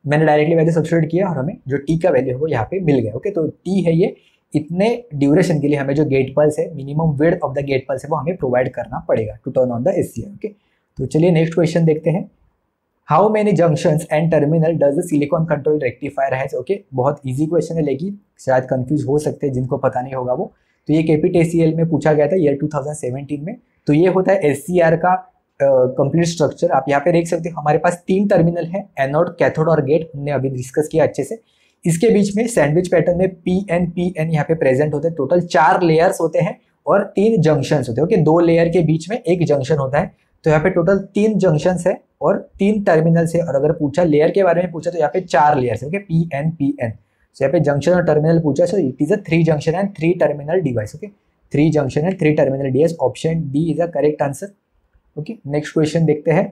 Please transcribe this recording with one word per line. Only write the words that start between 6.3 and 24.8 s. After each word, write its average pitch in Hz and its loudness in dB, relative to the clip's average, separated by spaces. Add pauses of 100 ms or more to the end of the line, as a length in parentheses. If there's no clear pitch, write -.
pulse 151 2
है, 165 -2
minimum 147 -4
width 165 2
of 139 -4
the 139 -6
gate 139 -2
pulse 135 -6
है, 143 -14
वो 160 -2
हमें 135 -4
provide 127 0
करना 127 -10
पड़ेगा 113 -2
to 127 -10
turn 123 0
on 117 -4
the 196 0
एस 151 -2
सी 113 -10
आर। - -16
ओके, - -12 (500)
तो 135 -4
चलिए 165 2
next 165 2
question 165 0
देखते 156 2
हैं। 180 -4 (800)
How 160 4
many 208 2
junctions 160 2
and 165 0
terminal 156 2
does 143 2
the 175 -2
silicon 156 -2
control 151 0
rectifier 135 -4
has? 131 -6
Okay, 165 -4 (140)
बहुत 135 -2
easy 135 -2
question 165 -2
है, 165 -2
लेकिन 151 -4 (220)
शायद 131 0
confuse 127 -2
हो 139 0
सकते 147 -4
हैं 131 -4
जिनको 127 -4
पता 151 -2
नहीं 135 -10
होगा 127 -4
वो। 185 -6 (360)
तो 147 2
ये 160 2
केपीटीसीएल 165 2
में 165 0
पूछा 156 0
गया 147 2
था 185 0
ईयर 147 2
टू 147 -6
थाउजेंड 151 -6
सेवेंटीन 139 -8
में। 214 -10 (320)
तो 147 2
ये 170 4
होता 185 2
है 196 2
एससीआर 165 2